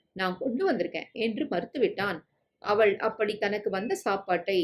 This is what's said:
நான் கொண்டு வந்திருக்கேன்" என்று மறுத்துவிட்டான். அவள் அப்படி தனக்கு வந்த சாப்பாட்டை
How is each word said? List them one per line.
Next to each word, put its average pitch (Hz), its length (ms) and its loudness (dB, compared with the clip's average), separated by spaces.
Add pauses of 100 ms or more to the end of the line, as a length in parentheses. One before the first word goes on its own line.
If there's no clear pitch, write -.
(120)
நான் 185 260 -2
கொண்டு 330 340 0
வந்திருக்கேன்" 175 400 -4
என்று 220 320 -2
மறுத்துவிட்டான். 190 760 0 (400)
அவள் 208 380 4
அப்படி 214 420 -2
தனக்கு 208 320 -2
வந்த 202 240 -2
சாப்பாட்டை 196 680 0